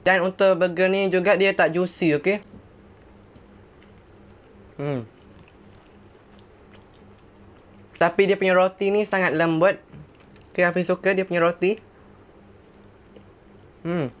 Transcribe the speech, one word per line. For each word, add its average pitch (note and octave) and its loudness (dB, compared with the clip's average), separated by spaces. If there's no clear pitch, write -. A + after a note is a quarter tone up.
Dan F#3 2
untuk F#3+ 2
burger F3+ 0
ni G3 0
juga F#3 2
dia F#3+ 2
tak E3+ 0
juicy, F3+ 0
okey? F#3 -2
Hmm. C#3+ -6
Tapi F3+ 0
dia G3 2
punya F#3+ 0
roti F#3 0
ni G#3+ 2
sangat F#3 -2
lembut. E3 2
Okey, F3+ 0
Hafiz F3 -2
suka F#3+ 0
dia F#3+ -2
punya F3 -2
roti. F3 -2
Hmm. E3 -4